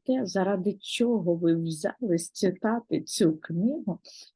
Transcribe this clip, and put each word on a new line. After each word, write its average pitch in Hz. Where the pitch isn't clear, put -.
те, 262
заради 190
чого 214
ви 170
взялись 165
читати 214
цю 160
книгу, 208